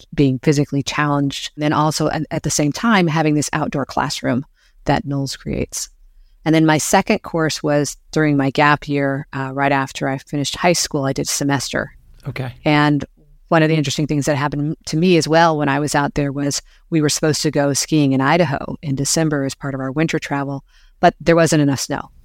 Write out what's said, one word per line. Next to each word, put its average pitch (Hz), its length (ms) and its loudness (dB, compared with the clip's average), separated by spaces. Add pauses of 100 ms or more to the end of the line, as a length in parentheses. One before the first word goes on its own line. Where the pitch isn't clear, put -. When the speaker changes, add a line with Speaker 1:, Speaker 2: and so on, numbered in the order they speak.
(140)
Speaker 1:
being 131 260 2
physically 143 440 0
challenged. 143 720 -2
And 151 80 -6
then 151 80 0
also 151 380 0
at, 156 220 -4
at - 120 -6
the 151 80 -4
same 147 220 0
time, 202 340 2
having 151 280 2
this 147 180 -2
outdoor 147 320 -4
classroom 131 600 -2 (380)
that 143 220 0
noles 139 340 -4
creates. - 500 -6 (540)
And 156 100 2
then 160 120 6
my 156 120 4
second - 460 2
course 160 400 -4
was 147 340 0 (140)
during 151 260 2
my 135 140 0
gap 147 360 2
year, 139 460 -2
uh, 135 200 -8
right 139 180 0
after 139 380 -2
I 135 100 -4
finished - 380 -6
high 180 160 2
school, 147 320 -2
I 135 80 -2
did 139 120 -4
a - 60 -4
semester. - 640 -4 (320)
Speaker 2:
Okay. 131 260 -8 (120)
Speaker 1:
And 147 380 2 (440)
one 165 160 4
of 156 60 4
the 160 60 2
interesting 143 300 -2
things 147 200 -2
that 151 100 0
happened 147 400 -2 (100)
to - 120 -4
me 175 200 6
as 139 100 2
well 160 300 4
when 147 120 0
I 143 100 0
was 147 160 -2
out 143 180 0
there 143 180 -2
was 143 300 -4 (300)
we 160 100 2
were 147 80 2
supposed 151 340 0
to 151 80 0
go 143 220 0
skiing 143 400 2
in 135 80 2
Idaho 147 640 0
in 135 120 -4
December 147 480 -2
as 135 120 -6
part 139 180 -8
of 135 60 -8
our 131 120 -6
winter 156 280 -2
travel, 139 440 -6 (360)
but 175 200 4
there 165 160 2
wasn't 160 280 4
enough 139 160 2
snow. - 320 -8 (140)